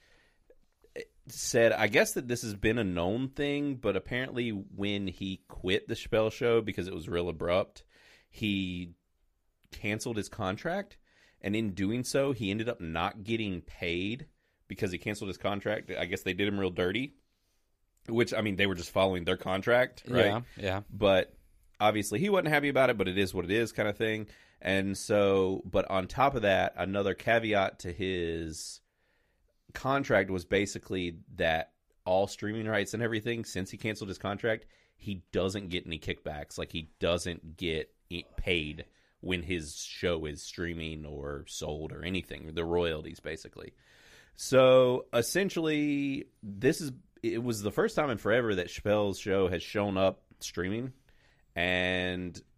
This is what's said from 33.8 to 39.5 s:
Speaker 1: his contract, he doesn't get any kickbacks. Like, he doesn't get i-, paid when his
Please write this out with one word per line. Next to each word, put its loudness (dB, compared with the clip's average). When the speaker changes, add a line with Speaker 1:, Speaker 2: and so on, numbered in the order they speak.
Speaker 1:
his -8
contract, -2
he -10
doesn't -2
get -4
any -6
kickbacks. -8
Like, -8
he -8
doesn't -2
get -4
i-, -8
paid -2
when -2
his -6